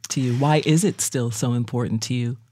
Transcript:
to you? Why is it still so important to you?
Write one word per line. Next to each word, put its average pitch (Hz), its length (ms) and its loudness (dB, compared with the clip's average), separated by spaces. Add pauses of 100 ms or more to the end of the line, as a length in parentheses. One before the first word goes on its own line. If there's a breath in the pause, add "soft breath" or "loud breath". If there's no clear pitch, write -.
to 139 120 -4
you? 123 140 0
Why 143 300 4
is 160 180 4
it - 180 0
still 120 300 -2
so 120 220 -2
important 120 500 -2
to - 100 -4
you? 120 240 -4 (140)